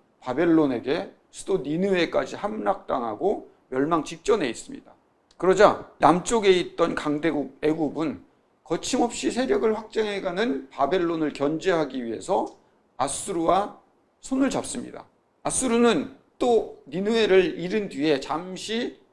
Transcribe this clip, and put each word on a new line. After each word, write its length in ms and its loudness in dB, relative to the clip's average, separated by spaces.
바벨론에게 920 0
수도 280 -4
니느웨까지 760 0
함락당하고 1120 -4
멸망 360 0
직전에 440 0
있습니다. 480 -12
그러자 600 4
남쪽에 520 4
있던 440 2
강대국 640 -2
애굽은 640 -2
거침없이 680 -2
세력을 460 0
확장해가는 920 -4
바벨론을 640 0
견제하기 720 -2
위해서 500 -4
아수르와 800 -2
손을 260 0
잡습니다. 560 -6
아수르는 720 2
또 500 0
니느웨를 720 2
잃은 320 -4
뒤에 300 0
잠시 800 -6